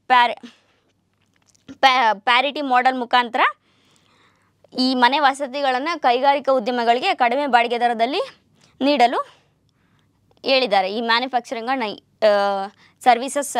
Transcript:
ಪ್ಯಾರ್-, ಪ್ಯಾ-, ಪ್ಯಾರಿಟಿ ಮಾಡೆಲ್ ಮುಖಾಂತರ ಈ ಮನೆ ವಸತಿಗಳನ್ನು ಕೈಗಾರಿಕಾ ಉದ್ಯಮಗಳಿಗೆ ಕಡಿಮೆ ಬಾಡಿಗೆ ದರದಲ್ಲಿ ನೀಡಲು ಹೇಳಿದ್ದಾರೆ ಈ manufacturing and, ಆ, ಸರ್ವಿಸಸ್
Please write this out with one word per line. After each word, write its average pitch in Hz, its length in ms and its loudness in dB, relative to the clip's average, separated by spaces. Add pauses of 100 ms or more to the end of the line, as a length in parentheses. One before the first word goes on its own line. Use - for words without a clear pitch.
ಪ್ಯಾರ್-, 240 400 0 (1300)
ಪ್ಯಾ-, 254 480 0
ಪ್ಯಾರಿಟಿ 262 420 -2
ಮಾಡೆಲ್ 254 360 0
ಮುಖಾಂತರ 247 420 -2 (1400)
ಈ 262 160 0
ಮನೆ 254 240 2
ವಸತಿಗಳನ್ನು 277 800 -2
ಕೈಗಾರಿಕಾ 277 520 2
ಉದ್ಯಮಗಳಿಗೆ 247 600 0
ಕಡಿಮೆ 269 320 0
ಬಾಡಿಗೆ 233 340 0
ದರದಲ್ಲಿ 240 400 -2 (600)
ನೀಡಲು 277 380 2 (1300)
ಹೇಳಿದ್ದಾರೆ 202 500 0
ಈ 220 60 -4
manufacturing 240 840 -4
and, 208 200 -8 (240)
ಆ, 202 400 2 (340)
ಸರ್ವಿಸಸ್ 254 600 0